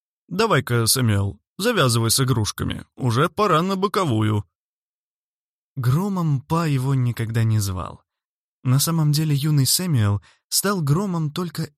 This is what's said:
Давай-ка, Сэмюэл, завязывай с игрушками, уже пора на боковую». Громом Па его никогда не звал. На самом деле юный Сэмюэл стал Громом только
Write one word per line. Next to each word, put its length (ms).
Давай-ка, 600
Сэмюэл, 540
завязывай 540
с 100
игрушками, 640
уже 320
пора 340
на 140
боковую». 680
Громом 680
Па 240
его 300
никогда 480
не 160
звал. 420
На 160
самом 320
деле 240
юный 300
Сэмюэл 540
стал 340
Громом 480
только 480